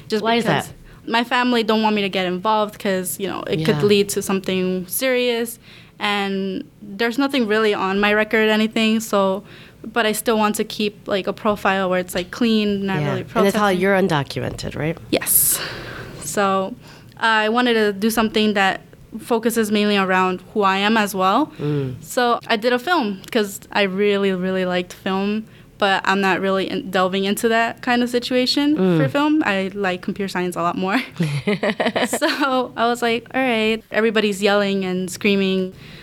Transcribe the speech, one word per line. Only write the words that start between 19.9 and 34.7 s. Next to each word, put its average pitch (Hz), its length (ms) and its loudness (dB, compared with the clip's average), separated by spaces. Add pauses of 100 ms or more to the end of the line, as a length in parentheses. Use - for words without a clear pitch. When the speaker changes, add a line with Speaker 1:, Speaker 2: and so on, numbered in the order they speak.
Speaker 1:
around 185 440 2 (120)
who 214 80 0
I 190 160 4
am 214 200 2
as 202 180 0
well. 196 440 2
Speaker 2:
Mm. 143 420 -2
Speaker 1:
So 240 460 0
I 233 100 0
did 240 160 0
a 247 40 2
film 247 440 -2 (100)
'cause 208 300 -2 (100)
I 202 120 0
really, 196 500 2
really 185 320 -2
liked 180 280 -2
film, 202 520 -2 (340)
but 196 260 2
I'm 196 160 2
not 185 200 2
really 190 280 0
in-, 190 220 -6
delving 190 320 0
into 202 240 0
that 226 340 0
kind 240 220 2
of 240 60 -2
situation 254 640 0
for 175 320 4
Speaker 2:
Mm. - 20 -2
Speaker 1:
film. 302 360 2
I 190 280 0
like 185 300 -4
computer 196 240 -4
science 180 280 -2
a 165 60 -4
lot 175 160 -2
more. 190 240 0 (160)
<laughs> 143 300 -2
Speaker 2:
<laughs> 208 600 -2
Speaker 1:
So 269 680 0
I 226 120 0
was 240 140 -2
like, 233 320 -2
"All 262 80 0
right, 220 500 0
everybody's 214 500 0
yelling 196 440 2